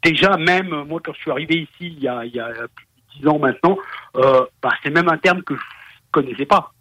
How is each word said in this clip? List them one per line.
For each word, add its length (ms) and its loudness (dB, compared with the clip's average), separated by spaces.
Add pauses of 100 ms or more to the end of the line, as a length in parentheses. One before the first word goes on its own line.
déjà, 340 2
même 500 0
moi, 160 -6
quand 120 -10
je 60 -18
suis 100 -6
arrivé 320 -2
ici, 340 -14
il 60 -14
y 60 -2
a, 180 -6
il 80 -14
y 60 -6
a 100 -10
plus 340 -14
de 360 -20
dix 80 2
ans 100 2
maintenant, 400 2 (380)
euh, 280 6 (180)
bah, 100 0 (100)
c'est 80 -4
même 180 2
un 100 2
terme 240 0
que 120 -6
je 80 -10 (500)
connaissais 340 -2
pas. 340 2